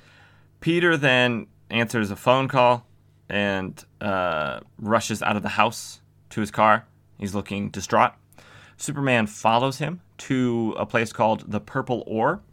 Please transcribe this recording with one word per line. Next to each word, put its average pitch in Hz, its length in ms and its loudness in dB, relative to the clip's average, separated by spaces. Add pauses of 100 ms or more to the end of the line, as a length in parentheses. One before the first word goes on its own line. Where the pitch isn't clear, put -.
(600)
Peter 170 360 2
then 123 520 2 (220)
answers 113 400 0
a 98 60 -6
phone 131 300 2
call 123 400 4 (420)
and, 98 560 -2 (160)
uh, 85 600 -2 (180)
rushes 107 440 -2
out 104 140 0
of 101 60 -4
the 104 80 -6
house - 500 -2 (300)
to - 100 -6
his 104 100 -4
car. 107 360 4 (320)
He's 101 160 -8
looking 101 340 -6
distraught. 110 460 0 (640)
Superman 135 480 0
follows 120 520 0
him 175 220 -6 (180)
to 120 600 -2
a 104 80 -4
place 113 260 -2
called 110 380 -2
the 104 100 -4
Purple 127 460 -6
Ore, 123 340 -2 (120)